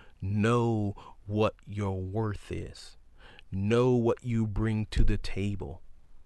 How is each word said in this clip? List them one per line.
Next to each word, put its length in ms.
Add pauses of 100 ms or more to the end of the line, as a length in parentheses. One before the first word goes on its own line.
(200)
Know 760 (320)
what 280 (120)
your 340
worth 520
is. 440 (540)
Know 420
what 320
you 220
bring 400
to 180
the 140
table. 640 (420)